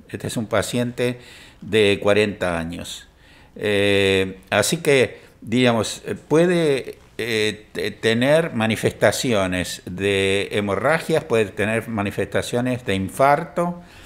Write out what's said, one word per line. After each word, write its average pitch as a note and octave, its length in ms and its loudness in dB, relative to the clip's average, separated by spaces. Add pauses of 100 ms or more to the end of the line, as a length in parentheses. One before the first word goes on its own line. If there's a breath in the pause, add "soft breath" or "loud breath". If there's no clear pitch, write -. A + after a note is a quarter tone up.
este - 180 -8
es - 80 -6
un A2 120 -4
paciente B2 760 -2 (400 loud breath)
de G2+ 420 2
cuarenta G2+ 540 2
años. E2+ 500 -10 (480 soft breath)
Eh, G2 920 0
así G#2 280 2
que, C#3 440 2 (180 loud breath)
digamos, A#2 680 0
eh, G#2 100 -6
puede, D#3 840 0 (180)
eh, G#2+ 540 -2
te-, G2+ 200 -6
tener C3+ 600 2
manifestaciones G#2+ 1300 0
de G2 680 0
hemorragias, A2+ 720 0
puede A2+ 220 2
tener G#2 420 -4
manifestaciones A2+ 960 -4
de G2 100 -2
infarto. D3+ 840 0 (240 loud breath)